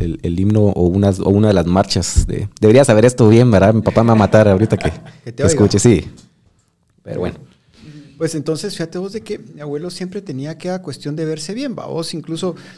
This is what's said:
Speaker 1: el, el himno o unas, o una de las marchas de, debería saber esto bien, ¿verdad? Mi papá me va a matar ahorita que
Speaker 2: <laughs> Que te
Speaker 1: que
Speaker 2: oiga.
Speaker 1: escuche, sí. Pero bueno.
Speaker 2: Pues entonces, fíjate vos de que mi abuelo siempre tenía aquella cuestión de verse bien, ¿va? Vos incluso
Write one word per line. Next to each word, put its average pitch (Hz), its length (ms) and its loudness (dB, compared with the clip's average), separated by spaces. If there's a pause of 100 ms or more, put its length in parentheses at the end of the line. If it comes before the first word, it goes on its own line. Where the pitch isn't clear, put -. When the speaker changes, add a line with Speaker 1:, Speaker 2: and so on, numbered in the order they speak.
Speaker 1:
el, 82 220 -4
el 87 160 -4
himno 104 280 0
o 92 160 0
unas, 92 380 0
o - 100 -2
una 104 180 4
de 104 60 2
las 85 120 0
marchas 92 600 0
de, 87 220 -6 (120)
debería 117 240 6
saber 107 220 4
esto 123 220 4
bien, 117 220 6
¿verdad? 110 240 4
Mi 110 80 2
papá - 200 2
me 117 60 2
va 117 60 4
a - 40 4
matar 104 300 4
ahorita 101 280 2
que - 140 -4
Speaker 2:
<laughs> - 340 -18
Que 117 80 -14
te - 40 -18
Speaker 1:
que - 80 -4
Speaker 2:
oiga. 92 100 2
Speaker 1:
escuche, 101 240 2
sí. 98 260 4 (960)
Pero - 180 -10
bueno. - 180 -8 (800)
Speaker 2:
Pues 160 180 -6
entonces, 160 400 -8
fíjate 165 240 -10
vos 196 140 -10
de 214 80 -12
que 208 180 -12
mi - 220 -20
abuelo 151 300 -12
siempre 185 320 -12
tenía 143 280 -12
aquella 180 320 -10
cuestión 147 320 -12
de 160 100 -6
verse 156 300 -8
bien, 254 240 -8
¿va? - 80 -12
Vos 160 280 -8
incluso 165 420 -8 (220)